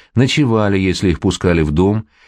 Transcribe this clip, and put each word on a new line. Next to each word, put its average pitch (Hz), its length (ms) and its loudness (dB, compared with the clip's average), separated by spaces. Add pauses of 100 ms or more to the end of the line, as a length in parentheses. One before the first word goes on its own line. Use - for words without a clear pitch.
(160)
ночевали, 113 640 0
если 92 320 0
их 78 80 -2
пускали 87 420 0
в 76 100 -2
дом, 98 360 0 (200)